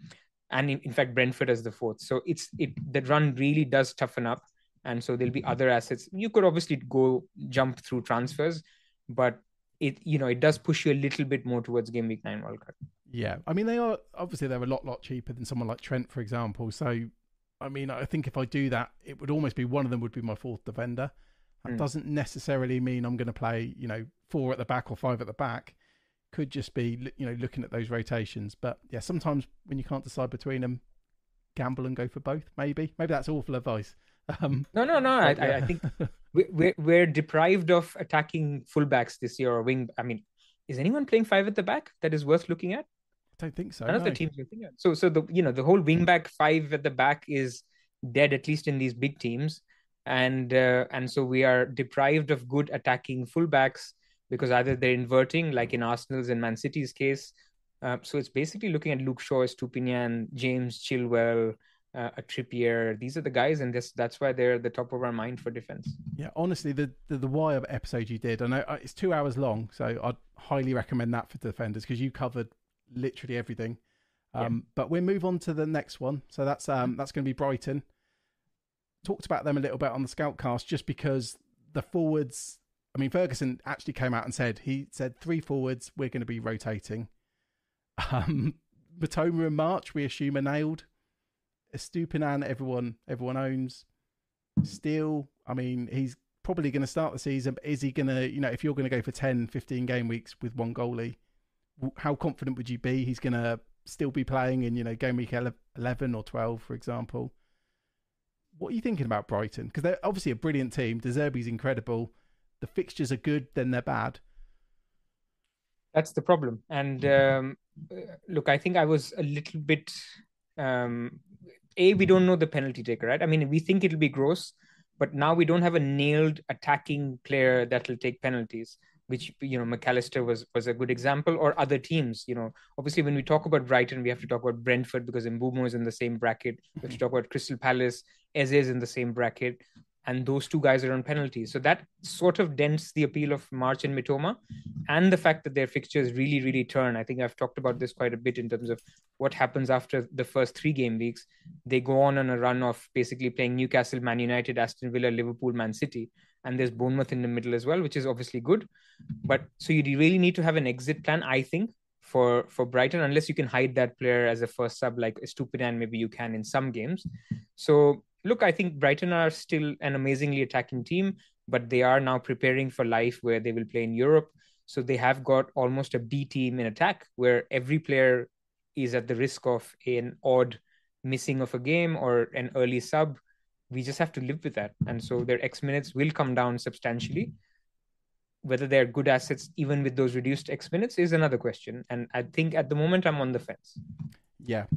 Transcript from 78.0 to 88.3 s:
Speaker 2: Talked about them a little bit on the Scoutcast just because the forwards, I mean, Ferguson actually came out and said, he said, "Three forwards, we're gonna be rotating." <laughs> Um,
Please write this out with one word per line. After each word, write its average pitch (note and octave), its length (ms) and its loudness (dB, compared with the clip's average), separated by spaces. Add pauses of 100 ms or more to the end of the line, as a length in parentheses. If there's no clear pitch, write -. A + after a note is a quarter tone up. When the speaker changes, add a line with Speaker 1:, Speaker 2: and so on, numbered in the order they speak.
Speaker 2:
Talked - 200 -6
about D3+ 200 -2
them D3 120 0
a C#3 40 0
little C3 180 -2
bit C3+ 120 0
on C3 120 -4
the B2+ 60 -6
Scoutcast B2+ 580 -4
just - 180 -6
because C3+ 540 -4 (340)
the C#3 100 -4
forwards, D#3 760 -2 (360)
I C3 60 -4
mean, C3+ 100 0
Ferguson C3 540 0
actually - 300 -8
came B2+ 180 0
out A2+ 120 -2
and B2+ 100 -6
said, A#2+ 260 -2
he C#3 300 -6
said, B2+ 280 -8
"Three E3 220 -2
forwards, C3 560 -4
we're C3+ 140 -4
gonna A#2+ 160 -4
be A#2 140 -6
rotating." A2+ 720 -6
<laughs> - 60 -20 (920)
Um, C3+ 420 0 (420)